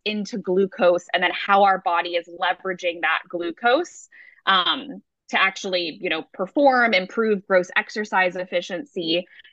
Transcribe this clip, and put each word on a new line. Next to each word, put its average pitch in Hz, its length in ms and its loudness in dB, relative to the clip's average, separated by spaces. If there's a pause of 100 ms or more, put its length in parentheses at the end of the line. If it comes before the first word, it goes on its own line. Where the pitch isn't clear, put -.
into 208 320 -6
glucose, 185 800 2
and 180 80 0
then 170 100 2
how 202 300 2
our 190 220 4
body 175 320 0
is 170 120 -4
leveraging 175 760 -4
that 160 260 2
glucose, 240 800 -2 (380)
um, 175 540 0 (280)
to - 120 0
actually, 180 600 -2
you 180 80 -4
know, 160 240 -4
perform, 247 640 2
improve 196 540 0
gross 180 280 2
exercise 208 600 -2
efficiency, 180 920 -4 (260)